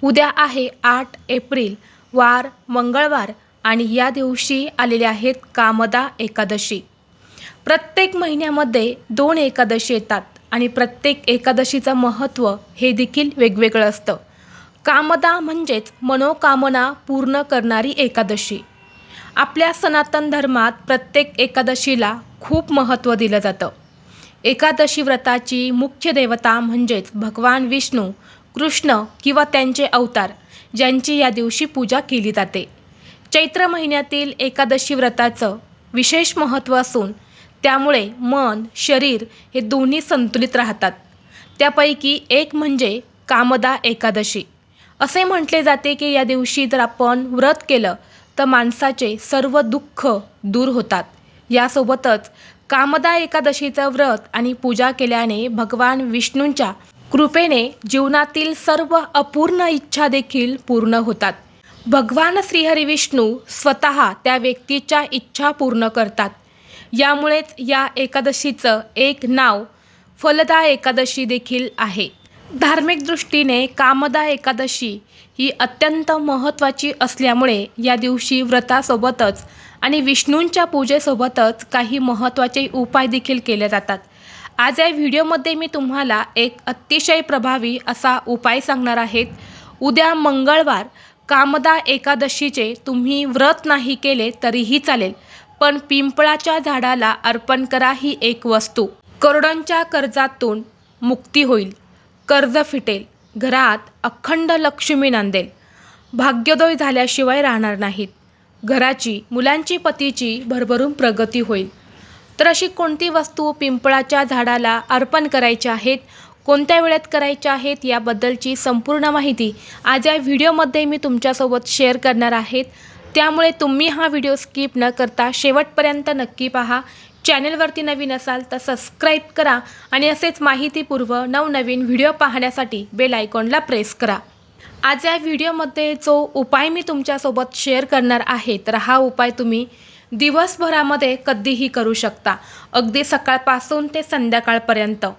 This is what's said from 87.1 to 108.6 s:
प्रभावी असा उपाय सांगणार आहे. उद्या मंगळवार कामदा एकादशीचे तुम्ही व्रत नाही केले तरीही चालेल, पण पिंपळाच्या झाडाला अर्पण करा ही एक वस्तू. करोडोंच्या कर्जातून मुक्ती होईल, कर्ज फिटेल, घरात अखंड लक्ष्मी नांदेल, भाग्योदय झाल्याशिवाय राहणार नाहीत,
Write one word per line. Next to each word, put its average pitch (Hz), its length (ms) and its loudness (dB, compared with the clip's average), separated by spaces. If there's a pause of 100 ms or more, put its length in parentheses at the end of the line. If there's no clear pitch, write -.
प्रभावी 254 560 -2 (100)
असा 254 400 0
उपाय 240 340 0
सांगणार 254 380 -2
आहे. 233 260 -2 (560)
उद्या 311 340 2
मंगळवार 285 720 2 (420)
कामदा 285 580 4
एकादशीचे 269 840 -2 (140)
तुम्ही 269 400 -2
व्रत 269 400 2
नाही 277 280 0
केले 247 360 -2 (120)
तरीही 240 360 0
चालेल, 240 340 0 (480)
पण 294 200 2
पिंपळाच्या 302 800 0
झाडाला 254 560 0 (100)
अर्पण 233 400 0
करा 262 320 0
ही 277 260 -4
एक 233 240 -2
वस्तू. 220 400 0 (360)
करोडोंच्या 311 600 2
कर्जातून 269 800 -2 (400)
मुक्ती 247 400 0
होईल, 214 300 0 (560)
कर्ज 277 280 4 (100)
फिटेल, 214 360 -4 (320)
घरात 247 540 0 (140)
अखंड 330 500 -2
लक्ष्मी 294 580 0
नांदेल, 196 380 -2 (640)
भाग्योदय 269 640 2
झाल्याशिवाय 262 680 0
राहणार 220 360 0
नाहीत, 196 300 -6 (540)